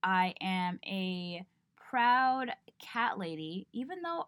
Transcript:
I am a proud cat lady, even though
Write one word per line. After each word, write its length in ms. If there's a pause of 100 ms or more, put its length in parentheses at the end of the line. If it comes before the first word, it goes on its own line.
I 380
am 460
a 580 (320)
proud 760 (280)
cat 400
lady, 540
even 300
though 240